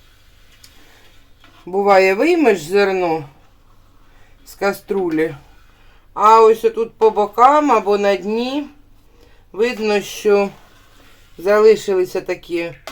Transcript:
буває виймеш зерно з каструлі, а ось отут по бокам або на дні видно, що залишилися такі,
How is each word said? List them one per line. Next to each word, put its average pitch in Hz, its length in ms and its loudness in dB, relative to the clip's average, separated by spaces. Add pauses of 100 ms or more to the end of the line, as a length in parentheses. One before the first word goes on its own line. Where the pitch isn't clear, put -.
(1700)
буває 190 480 2
виймеш 247 480 0
зерно 180 640 -2 (1200)
з - 100 -20
каструлі, 180 800 -4 (760)
а 220 280 4
ось 220 240 4
отут 226 280 -4
по 220 180 2
бокам 254 600 2
або 208 260 0
на 202 180 0
дні 240 520 -6 (840)
видно, 208 500 -4
що 202 480 -2 (880)
залишилися 196 840 0
такі, 170 520 -10 (180)